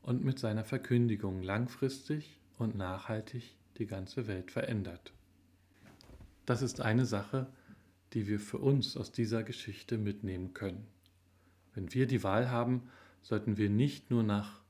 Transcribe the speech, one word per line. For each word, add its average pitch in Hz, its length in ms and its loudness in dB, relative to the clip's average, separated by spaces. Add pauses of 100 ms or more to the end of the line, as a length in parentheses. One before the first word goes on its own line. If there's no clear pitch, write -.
und 127 220 0
mit 131 140 2
seiner 110 260 0
Verkündigung 110 760 2
langfristig 123 960 -2 (200)
und 110 180 0
nachhaltig 104 800 -6 (220)
die 107 80 -2
ganze 98 400 -6
Welt 92 240 -6
verändert. 98 640 -4 (1300)
Das 123 160 2
ist - 180 -2
eine 117 260 4
Sache, 120 400 -2 (680)
die 107 140 0
wir 104 140 0
für - 180 -8
uns 135 380 4
aus 120 160 -6
dieser 113 300 0
Geschichte 110 560 -6
mitnehmen 95 560 -4
können. 98 320 -6 (880)
Wenn 92 180 -6
wir 131 140 4
die 127 160 2
Wahl 110 280 4
haben, 123 380 0 (340)
sollten 104 340 0
wir 104 140 4
nicht 135 400 2
nur 120 120 4
nach 104 480 0